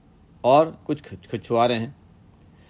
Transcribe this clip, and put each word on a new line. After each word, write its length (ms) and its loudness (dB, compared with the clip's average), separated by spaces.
اور 260 4
کچھ 200 -6
کھ-، 280 -18
کھچوارے 440 0
ہیں۔ 160 -6